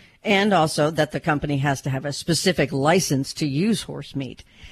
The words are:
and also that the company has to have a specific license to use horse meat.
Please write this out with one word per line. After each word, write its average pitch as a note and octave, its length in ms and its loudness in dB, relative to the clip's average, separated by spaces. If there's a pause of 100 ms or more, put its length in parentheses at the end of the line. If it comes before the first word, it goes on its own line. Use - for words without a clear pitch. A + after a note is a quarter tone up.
(240)
and G3+ 300 2
also D#3 360 2
that D3+ 220 0
the D3+ 80 -6
company D3 380 0
has C#3 240 0
to - 80 -6
have C3+ 160 -4
a C#3+ 80 -6
specific E3 580 0
license C#3+ 640 2
to - 120 -4
use E3 360 0
horse C#3+ 340 -12
meat. C3 280 -10 (280)